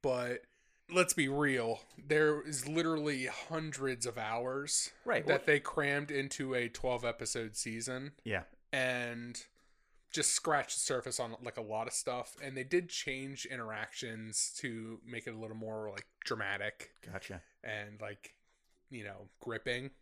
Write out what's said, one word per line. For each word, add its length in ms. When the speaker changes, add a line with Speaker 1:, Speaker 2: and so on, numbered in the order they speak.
Speaker 1:
but 400
let's 220
be 140
real, 540
there 340
is 260
literally 580
hundreds 800
of 120
hours 720
Speaker 2:
Right, 240
Speaker 1:
that 140
Speaker 2:
well 60
Speaker 1:
they 120
crammed 520
into 440
a 140
twelve 340
episode 520
season. 580
Speaker 2:
Yeah. 200
Speaker 1:
And 680
just 200
scratched 460
the 40
surface 380
on, 240
like, 140
a 40
lot 260
of 60
stuff, 480
and 160
they 60
did 260
change 560
interactions 1120
to 460
make 220
it 60
a 40
little 200
more, 340
like, 140
dramatic 680
Speaker 2:
Gotcha. 300
Speaker 1:
and, 380
like, 320
you 140
know, 240
gripping. 520